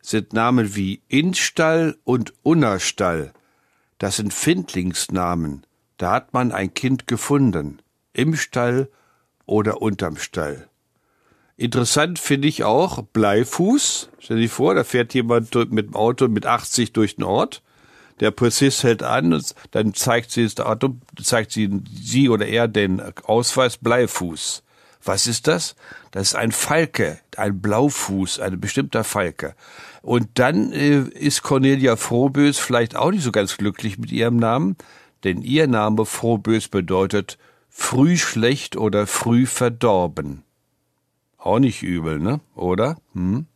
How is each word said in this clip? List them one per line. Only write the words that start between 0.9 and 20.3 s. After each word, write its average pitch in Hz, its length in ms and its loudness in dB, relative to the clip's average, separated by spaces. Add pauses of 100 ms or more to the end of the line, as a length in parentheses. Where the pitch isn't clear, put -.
Innstall 160 960 0
und 123 300 0 (100)
Unnerstall. 95 880 2 (680)
Das 98 180 -4
sind 104 180 -4
Findlingsnamen. 87 1300 -2 (320)
Da 90 140 -2
hat 104 220 -2
man 123 180 0
ein 95 240 -4
Kind 131 320 -2
gefunden. 107 720 0 (340)
Im 160 220 0
Stall 127 540 -2 (580)
oder 104 340 0
unterm 95 360 -2
Stall. 73 520 -8 (880)
Interessant 131 600 0
finde 139 300 0
ich - 160 -2
auch 127 380 2
Bleifuß. 117 1040 0 (100)
Stell 113 200 -4
dir 117 100 2
vor, 156 260 2
da 147 80 2
fährt 120 300 0
jemand 120 420 0
durch, 120 140 2
mit 110 200 -2
dem - 60 -16
Auto 120 320 2
mit 107 200 0
achtzig 120 480 -2
durch 107 220 2
den - 80 -4
Ort. 101 380 -2 (580)
Der 110 100 2
Polizist 123 520 2
hält 117 200 2
an 123 300 2
und - 220 -2 (160)
dann 107 240 0
zeigt 117 360 -2